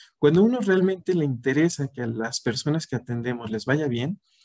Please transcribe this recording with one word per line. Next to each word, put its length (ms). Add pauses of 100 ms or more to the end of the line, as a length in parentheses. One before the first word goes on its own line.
(180)
cuando 240
uno 180
realmente 540
le 120
interesa 600
que 140
a 40
las 340
personas 460
que 100
atendemos 540
les 160
vaya 200
bien, 320 (260)